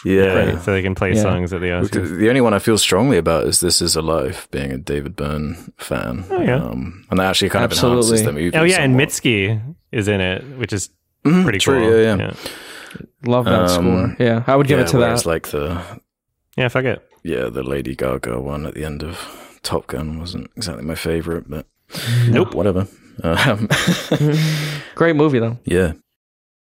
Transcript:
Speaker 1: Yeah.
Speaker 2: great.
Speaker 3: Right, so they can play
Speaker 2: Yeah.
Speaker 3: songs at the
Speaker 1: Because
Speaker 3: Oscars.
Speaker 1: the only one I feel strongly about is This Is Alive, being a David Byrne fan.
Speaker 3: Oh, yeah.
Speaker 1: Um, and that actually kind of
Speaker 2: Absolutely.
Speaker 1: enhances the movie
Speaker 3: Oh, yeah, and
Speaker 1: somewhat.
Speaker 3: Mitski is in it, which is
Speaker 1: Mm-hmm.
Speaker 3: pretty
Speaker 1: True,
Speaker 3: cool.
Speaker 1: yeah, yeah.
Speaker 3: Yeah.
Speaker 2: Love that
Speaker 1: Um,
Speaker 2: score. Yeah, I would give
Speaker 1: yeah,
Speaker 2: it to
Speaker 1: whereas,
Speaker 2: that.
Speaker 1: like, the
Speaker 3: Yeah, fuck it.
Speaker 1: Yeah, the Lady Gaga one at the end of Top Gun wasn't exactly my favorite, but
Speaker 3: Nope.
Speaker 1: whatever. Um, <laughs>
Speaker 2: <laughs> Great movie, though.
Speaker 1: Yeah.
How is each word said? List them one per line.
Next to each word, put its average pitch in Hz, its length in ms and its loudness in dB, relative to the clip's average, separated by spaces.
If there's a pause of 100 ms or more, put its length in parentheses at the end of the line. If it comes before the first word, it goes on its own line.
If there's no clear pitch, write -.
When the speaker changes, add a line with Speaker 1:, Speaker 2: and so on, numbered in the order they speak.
Speaker 1:
Yeah. 95 280 4
Speaker 2:
great. 107 220 2
Speaker 3:
Right, 87 80 -6
so 101 100 0
they 95 100 0
can 95 120 -2
play 92 180 0
Speaker 2:
Yeah. 104 100 4
Speaker 3:
songs 90 300 0
at 87 80 -4
the 90 220 -2
Speaker 1:
Because 92 280 -2
Speaker 3:
Oscars. 87 80 -6
Speaker 1:
the 107 100 4
only 131 120 4
one 113 140 4
I 98 40 4
feel 110 200 2
strongly 107 400 4
about 80 280 2
is 82 140 0
This 87 200 2
Is 82 160 0
Alive, 80 540 -2
being 69 220 -6
a 65 60 -6
David 71 360 -6
Byrne 76 600 -6
fan. 62 540 -6
Speaker 3:
Oh, 370 100 -2
yeah. 127 160 0
Speaker 1:
Um, 62 540 -6
and 92 100 2
that 92 100 2
actually 92 200 0
kind 98 140 2
of 117 80 0
Speaker 2:
Absolutely. 123 360 2
Speaker 1:
enhances 113 180 2
the - 60 0
movie 85 240 -2
Speaker 3:
Oh, 160 80 4
yeah, 180 180 4
and 131 100 4
Speaker 1:
somewhat. 135 160 4
Speaker 3:
Mitski 110 680 0 (180)
is 104 160 0
in 101 140 2
it, 92 200 -2 (140)
which 127 160 -4
is 101 160 -4 (360)
Speaker 1:
Mm-hmm. 180 180 6
Speaker 3:
pretty 117 160 2
Speaker 1:
True, 135 220 4
Speaker 3:
cool. 113 200 6
Speaker 1:
yeah, 110 160 4
yeah. - 0 - (800)
Speaker 3:
Yeah. - 40 -16 (260)
Speaker 2:
Love 123 200 4
that 92 160 4
Speaker 1:
Um, 90 60 4
Speaker 2:
score. 90 520 2
Yeah, 117 260 2
I 131 80 4
would 139 140 4
give 143 100 4
Speaker 1:
yeah, 127 60 4
Speaker 2:
it - 60 -2
to 139 80 4
Speaker 1:
whereas, 117 260 2
Speaker 2:
that. - 40 -2
Speaker 1:
like, 82 200 -2
the 78 320 -4 (760)
Speaker 3:
Yeah, 131 120 0
fuck 131 160 -2
it. 123 180 -2 (220)
Speaker 1:
Yeah, 64 260 -2
the 64 140 -6
Lady 67 320 -4
Gaga 64 440 -4
one 71 260 -6
at - 80 -10
the 76 100 -8
end 73 180 -8
of 82 160 -10 (440)
Top - 260 -4
Gun 78 320 -6
wasn't - 360 -10
exactly - 280 -10
my 80 100 -6
favorite, 82 560 -4
but 76 160 -10 (640)
Speaker 3:
Nope. 131 260 2
Speaker 1:
whatever. 95 320 0 (380)
Um, 104 440 0 (420)
<laughs> 151 280 2 (120)
Speaker 2:
<laughs> 151 440 -6
Great 165 220 2
movie, 143 240 2
though. 117 240 -2
Speaker 1:
Yeah. 87 300 2 (720)